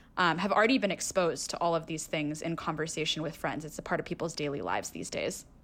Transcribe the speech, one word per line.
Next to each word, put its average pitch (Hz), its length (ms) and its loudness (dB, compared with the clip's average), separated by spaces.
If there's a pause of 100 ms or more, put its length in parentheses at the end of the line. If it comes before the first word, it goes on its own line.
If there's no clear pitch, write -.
(160)
um, 175 220 4
have 196 140 0
already 226 260 6
been 196 140 2
exposed 160 580 0
to - 80 -4
all 170 180 2
of 160 120 -2
these 160 180 -4
things 151 360 -2
in 165 140 -2
conversation 156 680 -2
with 165 120 -4
friends. 156 300 -4
It's - 140 -10
a - 20 -6
part - 180 0
of - 60 -4
people's 170 300 -4
daily 143 260 -2
lives 92 300 -2
these - 180 -8
days. - 360 -4 (180)